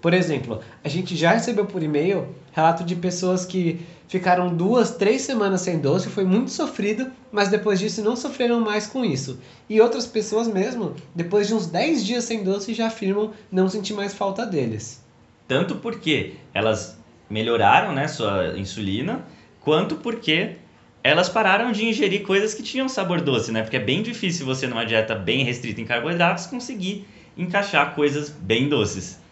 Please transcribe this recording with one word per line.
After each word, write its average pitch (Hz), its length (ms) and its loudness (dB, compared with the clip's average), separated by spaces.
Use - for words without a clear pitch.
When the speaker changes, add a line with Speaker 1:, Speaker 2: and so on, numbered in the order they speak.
Speaker 1:
Por 170 140 2
exemplo, 135 440 -2
a 156 60 -4
gente 180 260 -4
já 165 180 4
recebeu 220 340 0
por 180 160 -4
e-mail 156 440 0
relato 170 320 4
de 175 120 -2
pessoas 180 500 0
que 170 340 0
ficaram 180 460 2
duas, 202 420 2
três 226 260 2
semanas 202 400 0
sem 170 160 -2
doce, 170 320 2
foi 190 160 0
muito 220 240 4
sofrido, 220 640 -2
mas 202 180 2
depois 202 300 2
disso 220 220 -2
não 220 140 2
sofreram 240 440 0
mais 214 280 0
com 254 180 -2
isso. 131 340 -4
E 214 100 4
outras 233 280 4
pessoas 220 400 0
mesmo, 208 480 -2
depois 180 340 2
de 220 60 0
uns 190 140 0
dez 240 360 2
dias 233 200 -2
sem 220 200 -4
doce, 202 300 -2
já 226 140 0
afirmam 208 440 -2
não 185 180 4
sentir 208 240 -4
mais 202 180 -4
falta 196 320 -2
deles. 123 600 -4
Speaker 2:
Tanto 139 280 2
porque 151 580 -2
elas 107 460 0
melhoraram, 117 640 4
né, 139 140 0
sua 98 500 -2
insulina, 107 680 -4
quanto 165 360 2
porque 220 580 -2
elas 165 260 4
pararam 214 420 2
de 214 140 -2
ingerir 202 380 0
coisas 202 320 0
que - 80 -12
tinham 262 260 -4
sabor 180 320 -2
doce, 117 300 0
né? 110 100 0
Porque 110 160 -4
é - 20 0
bem 127 220 0
difícil 185 460 -4
você, 131 180 -2
numa 117 200 -4
dieta 113 280 2
bem 110 300 0
restrita 120 360 -4
em 113 60 -8
carboidratos, 170 640 -2
conseguir 208 600 -8
encaixar 175 560 0
coisas 147 360 0
bem 117 380 0
doces. 101 540 -2